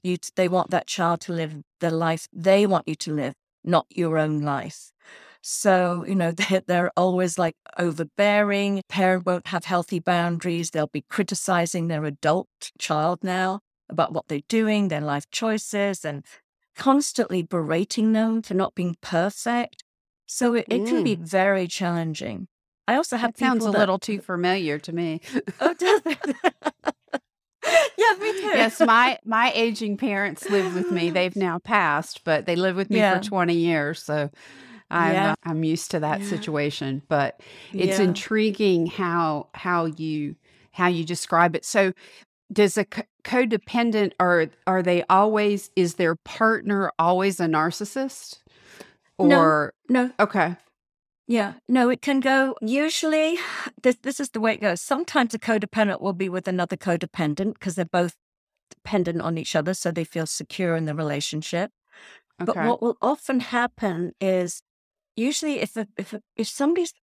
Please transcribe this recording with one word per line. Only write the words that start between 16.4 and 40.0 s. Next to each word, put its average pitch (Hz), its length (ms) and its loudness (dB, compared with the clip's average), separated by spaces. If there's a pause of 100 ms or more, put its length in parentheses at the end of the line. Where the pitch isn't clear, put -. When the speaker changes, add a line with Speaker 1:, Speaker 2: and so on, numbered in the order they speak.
Speaker 1:
constantly 254 680 0
berating 180 680 0
them 226 280 0
for - 140 -8
not 190 200 0
being 175 260 -4
perfect. 233 840 -2 (440)
So 240 280 0
it, 226 160 -2
it 214 140 0
can 233 180 2
be 214 120 2
Speaker 2:
Mm. 165 120 -8
Speaker 1:
very 190 400 2
challenging. 170 800 -4 (400)
I 226 80 2
also 269 220 0
have 233 140 0
Speaker 2:
That - 60 -20
sounds 247 280 2
Speaker 1:
people - 20 0
Speaker 2:
a 208 60 0
Speaker 1:
that - 60 2
Speaker 2:
little 190 200 4
too 202 200 -6
familiar 180 600 -2
to 165 140 -10
me. 170 320 -4
<laughs> - 340 -6
Speaker 1:
Oh, 330 140 2
does 370 320 2
it? 294 380 -4
<laughs> - 0 - (1500)
Yeah, 440 220 6
me 427 140 -2
too. 381 200 -4
Speaker 2:
Yes, 226 280 2
my, 240 420 6
my 226 320 2
aging 220 420 0
parents 202 520 -4
live 190 240 2
with 180 180 -2
me. 175 180 0
Speaker 1:
<laughs> - 20 0
Speaker 2:
They've 180 240 0
now 175 240 -2
passed, 165 640 0
but 156 220 0
they 170 100 0
lived 185 220 0
with 196 120 -4
me 214 140 2
for 190 140 4
Speaker 1:
Yeah. - 20 -2
Speaker 2:
twenty 185 360 0
years, 165 480 0
so 147 260 -2 (640)
I'm, 170 240 2
Speaker 1:
Yeah. 196 100 2
Speaker 2:
uh, 180 180 2
I'm 160 200 -2
used 160 280 -2
to 170 100 -2
that 151 200 -2
Speaker 1:
Yeah. 202 60 -8
Speaker 2:
situation. 147 800 -4
But 143 340 -2 (360)
it's 190 220 2
Speaker 1:
Yeah. - 0 -
Speaker 2:
intriguing 196 880 2
how, 170 640 -2
how 175 320 -2
you, 156 500 -6 (360)